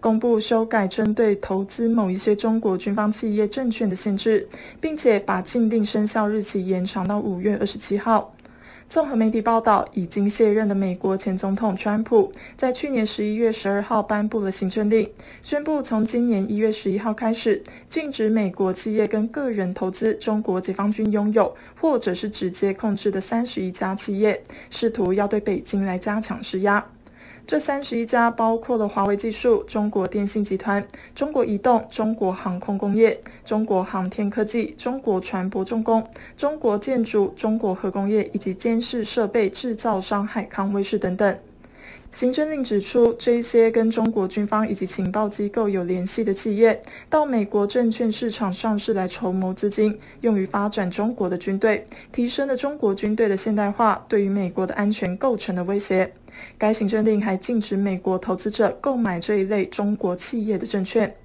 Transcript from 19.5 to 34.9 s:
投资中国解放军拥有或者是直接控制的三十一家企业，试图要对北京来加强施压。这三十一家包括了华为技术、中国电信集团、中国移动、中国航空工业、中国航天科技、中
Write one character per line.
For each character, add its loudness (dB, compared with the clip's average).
投 -4
资 0
中 -2
国 0
解 -4
放 0
军 0
拥 2
有 2
或 4
者 0
是 -4
直 -4
接 0
控 -2
制 -2
的 -2
三 -2
十 -6
一 -2
家 -4
企 -2
业， 2
试 0
图 0
要 2
对 0
北 -2
京 -2
来 -2
加 -2
强 -6
施 -4
压。 2
这 0
三 -2
十 -4
一 -2
家 4
包 2
括 -2
了 0
华 0
为 2
技 -2
术、 2
中 -2
国 0
电 -2
信 0
集 -2
团、 0
中 -4
国 2
移 -2
动、 4
中 -2
国 0
航 -4
空 -4
工 0
业、 4
中 0
国 2
航 -4
天 -2
科 0
技、 -2
中 -4